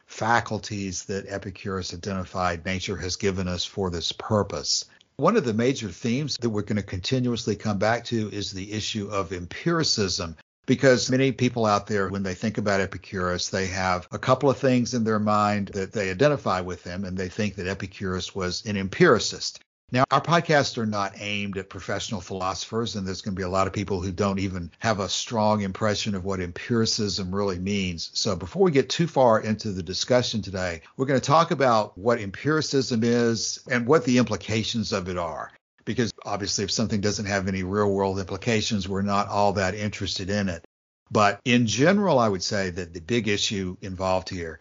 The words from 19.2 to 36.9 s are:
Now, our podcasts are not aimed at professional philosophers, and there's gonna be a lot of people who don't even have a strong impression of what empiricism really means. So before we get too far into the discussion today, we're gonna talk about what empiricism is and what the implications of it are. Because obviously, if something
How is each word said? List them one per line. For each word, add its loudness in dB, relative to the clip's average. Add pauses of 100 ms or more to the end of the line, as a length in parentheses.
Now, 4
our 6
podcasts 4
are -2
not -4
aimed -4
at -8
professional -6
philosophers, -4
and -4
there's -6
gonna -6
be -2
a -2
lot 2
of -6
people -2
who -2
don't 0
even -4 (100)
have 0
a -2
strong 0
impression -2
of -4
what -2
empiricism -2
really -2
means. -2
So -2
before 0
we 6
get 4
too 0
far 6
into -2
the -4
discussion 0
today, -4 (160)
we're 0
gonna 2
talk 4
about 2
what 2
empiricism 0
is 2 (120)
and 0
what 6
the 4
implications 0
of -2
it -4
are. -6 (360)
Because 0 (140)
obviously, -2
if -4
something 0